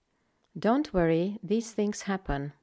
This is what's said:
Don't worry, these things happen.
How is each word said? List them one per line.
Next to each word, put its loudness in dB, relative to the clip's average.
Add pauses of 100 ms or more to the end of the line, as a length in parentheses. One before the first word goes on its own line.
(600)
Don't 2
worry, 2
these -2
things -2
happen. -4